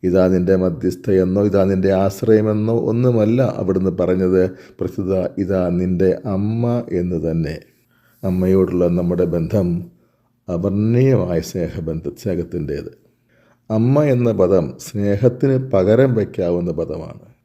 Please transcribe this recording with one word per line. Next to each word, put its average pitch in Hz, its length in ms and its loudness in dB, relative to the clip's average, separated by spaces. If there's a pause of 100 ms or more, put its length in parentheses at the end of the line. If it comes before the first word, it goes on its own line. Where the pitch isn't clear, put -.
"ഇതാ 92 260 4
നിൻ്റെ 92 280 2
മധ്യസ്ഥയെന്നോ 92 880 0
ഇതാ 98 200 2
നിൻ്റെ 95 300 0
ആശ്രയമെന്നോ 107 880 0
ഒന്നുമല്ല 117 580 0 (120)
അവിടുന്ന് 92 400 0
പറഞ്ഞത്. 92 500 2 (320)
പ്രസ്തുത 92 380 -4 (260)
ഇതാ 95 320 0
നിൻ്റെ 90 400 0 (160)
അമ്മ 107 380 -2 (280)
എന്ന് 87 300 -2
തന്നെ." 80 340 -4 (680)
അമ്മയോടുള്ള 92 640 2
നമ്മുടെ 87 380 0
ബന്ധം 87 420 0 (800)
അവർണ്ണീയമായ 101 920 0
സ്നേഹബന്ധ-, 80 760 -8
സ്നേഹത്തിൻ്റേത്. 85 760 -6 (760)
അമ്മ 123 340 2
എന്ന 123 280 2
പദം 92 340 4 (140)
സ്നേഹത്തിന് 117 760 0 (140)
പകരം 110 440 4
വയ്ക്കാവുന്ന 87 580 -2
പദമാണ്. 80 520 -8 (200)